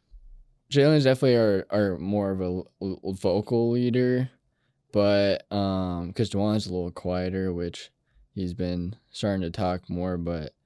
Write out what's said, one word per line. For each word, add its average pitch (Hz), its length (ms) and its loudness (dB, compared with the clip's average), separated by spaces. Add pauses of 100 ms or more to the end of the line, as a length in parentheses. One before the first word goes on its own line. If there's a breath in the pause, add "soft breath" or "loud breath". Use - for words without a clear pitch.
(720)
Jalen's 143 320 6
definitely 131 320 4
our, 107 340 2
our 101 280 0
more 98 340 0
of 95 80 -2
a 92 60 -2
l-, 90 260 -4 (100)
l-, 95 320 -6
vocal 107 580 0
leader, 123 580 2 (640)
but, 101 580 2
um, 92 640 -2
'cause 110 160 -2
DeJuan's 104 380 0
a 92 60 -8
little 87 180 -4
quieter, 92 640 -4
which 87 380 -8 (440)
he's 90 180 -4
been 90 420 -4 (140)
starting 98 320 -2
to 85 100 -4
talk 90 380 -4
more, 90 280 -4
but 85 360 -6 (120)